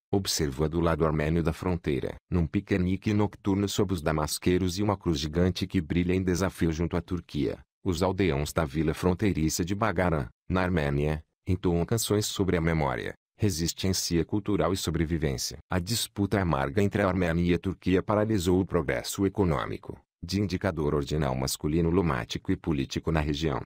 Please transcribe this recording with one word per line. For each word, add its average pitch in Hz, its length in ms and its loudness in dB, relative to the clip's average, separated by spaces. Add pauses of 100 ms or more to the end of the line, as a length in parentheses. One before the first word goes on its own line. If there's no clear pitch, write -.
(120)
observo-a 78 560 0
do 82 120 -2
lado 82 260 2
armênio 76 360 2
da 78 120 0
fronteira, 82 640 -2 (140)
num 87 160 2
piquenique 95 680 0
nocturno 101 520 0
sob 98 280 0
os 78 80 -2
damasqueiros 85 760 0
e 104 40 -2
uma 104 160 0
cruz 82 200 0
gigante 85 480 0
que 95 140 0
brilha 87 320 0
em 95 100 2
desafio 90 480 0
junto 80 240 -2
à 85 60 0
Turquia. 73 580 -4 (240)
Os 87 200 -2
aldeãos 90 500 2
da 82 140 0
vila 78 260 0
fronteiriça 87 720 0
de 90 100 -4
Bagaran, 87 540 0 (180)
na 92 140 0
Armênia, 76 640 0 (240)
entoam 90 400 0
canções 107 400 0
sobre 90 320 0
a - 20 -2
memória, 67 540 0 (240)
resistência 87 880 0
cultural 98 480 0
e - 20 -2
sobrevivência. 78 800 -2 (140)
A 92 80 0
disputa 101 600 -2
amarga 76 440 0
entre 101 180 2
a 98 80 4
Armênia 87 340 2
e 87 120 4
a 85 40 2
Turquia 90 440 0
paralisou 104 580 2
o 95 60 0
progresso 69 580 -2
econômico, 71 760 -2 (240)
de 87 160 -2
indicador 87 560 0
ordinal 73 400 0
masculino 76 540 0
lumático 82 640 0
e 90 40 0
político 76 540 -2
na 80 100 2
região. 73 460 -2